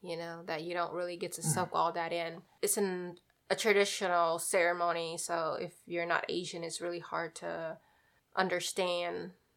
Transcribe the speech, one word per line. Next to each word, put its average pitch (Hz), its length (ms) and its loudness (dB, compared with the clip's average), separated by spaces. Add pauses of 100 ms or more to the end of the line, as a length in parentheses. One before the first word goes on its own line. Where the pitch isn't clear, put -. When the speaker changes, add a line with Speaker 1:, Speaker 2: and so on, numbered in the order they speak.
Speaker 1:
you 175 140 -6
know, 170 300 -8
that 160 160 -4
you 175 120 -6
don't 175 200 0
really 175 220 -4
get 175 160 -6
to 165 100 -8
Speaker 2:
Mm. 156 120 2
Speaker 1:
soak 180 200 0
all 165 180 4
that 170 200 -2
in. 170 300 -4 (200)
It's 202 160 2
an, 180 400 0 (320)
a 190 60 2
traditional 185 840 4
ceremony, 170 800 2
so 165 360 -2
if 170 200 -6 (120)
you're 170 200 -2
not 170 240 2
Asian, 170 340 -4
it's 165 160 -6
really 175 200 -4
hard 165 360 -6
to 165 420 -6 (580)
understand 180 960 0 (240)